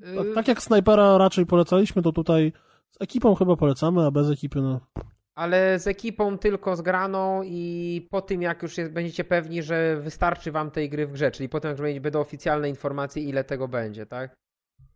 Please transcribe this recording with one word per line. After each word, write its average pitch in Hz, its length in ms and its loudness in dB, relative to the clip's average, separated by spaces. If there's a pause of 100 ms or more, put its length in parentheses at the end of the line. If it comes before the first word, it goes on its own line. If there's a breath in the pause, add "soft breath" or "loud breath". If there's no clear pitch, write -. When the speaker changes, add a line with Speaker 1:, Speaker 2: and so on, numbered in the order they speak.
Speaker 1:
tak, 190 240 -6
Speaker 2:
Y- 214 80 -4
Speaker 1:
tak 220 140 -2
jak 233 140 2
Snajpera 202 560 6
raczej 190 280 6
polecaliśmy, 180 560 4
to 165 100 2
tutaj 160 420 2 (380 soft breath)
z - 100 -12
ekipą 214 340 2
chyba 180 200 4
polecamy, 160 500 2
a 143 60 2
bez 147 200 2
ekipy, 143 300 -4
no. 131 180 -2 (560)
Speaker 2:
Ale 185 440 2
z 185 80 -6
ekipą 202 500 -4
tylko 196 380 -2
zgraną 190 680 -2
i 175 680 -8
po 190 100 -2
tym, 190 200 -4
jak 170 220 -4
już 160 140 -10
jest, 165 140 -6
będziecie 170 320 -6
pewni, 170 400 -2
że 160 400 -2
wystarczy 165 480 -4
wam 151 200 -6
tej 151 180 -4
gry 147 180 -4
w 139 40 -12
grze, 139 200 -2
czyli 131 180 -10
po 156 100 -6
tym, 156 120 -6
jak 139 100 -8
będzie, 143 200 -4
będą 147 180 -2
oficjalne 147 500 -2
informacje, 139 540 -6
ile 135 200 -4
tego 131 240 -6
będzie, 110 380 -8
tak? 127 300 -12 (600)